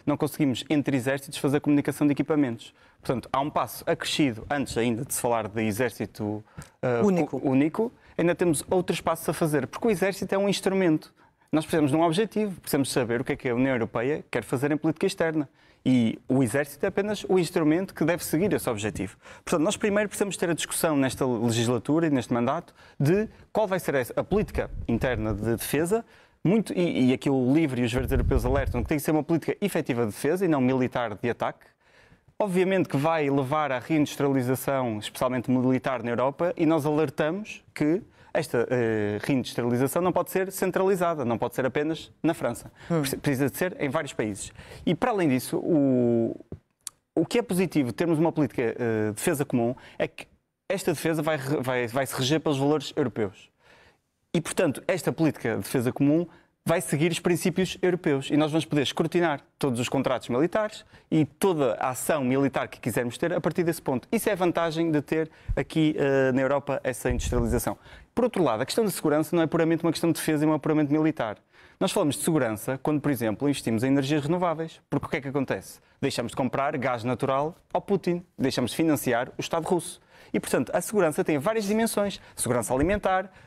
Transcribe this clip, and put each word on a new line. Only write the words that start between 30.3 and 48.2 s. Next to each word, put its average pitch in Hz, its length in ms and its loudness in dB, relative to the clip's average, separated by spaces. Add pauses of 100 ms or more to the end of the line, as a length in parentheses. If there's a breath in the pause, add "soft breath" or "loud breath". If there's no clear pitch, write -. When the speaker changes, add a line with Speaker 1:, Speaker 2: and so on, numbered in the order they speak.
Speaker 1:
e 180 60 2
não 147 100 4
militar 127 560 0
de 117 140 -2
ataque. - 360 -4 (720 soft breath)
Obviamente 185 500 2
que 147 100 -2
vai 151 320 2
levar 139 420 0
à 127 80 -2
reindustrialização, 135 1200 0
especialmente 127 500 -2
militar, 127 540 2
na 120 80 -4
Europa, 135 440 0
e 170 100 0
nós 151 200 4
alertamos 156 800 -2 (100)
que 156 280 0 (300 soft breath)
esta, 127 380 0
eh, 110 540 0
reindustrialização 127 760 0
não 180 120 0
pode 180 160 0
ser 190 220 -2
centralizada, 180 760 0
não 117 120 0
pode 120 180 -4
ser 127 100 0
apenas 151 460 -2 (100)
na 330 120 2
França. - 380 -6 (180 loud breath)
Speaker 2:
Hum. 165 120 2
Speaker 1:
Preci-, 135 160 -2
precisa 139 320 0
de - 80 -6
ser 185 220 -2
em 143 100 -2
vários 147 240 -4
países. 107 400 -4 (320 loud breath)
E, 180 80 2
para 240 160 0
além 196 180 2
disso, 127 300 0
o, 123 840 2 (760)
o 160 100 2
que - 140 0
é - 20 4
positivo 175 460 0
de 110 80 -6
termos 165 240 0
uma 165 120 4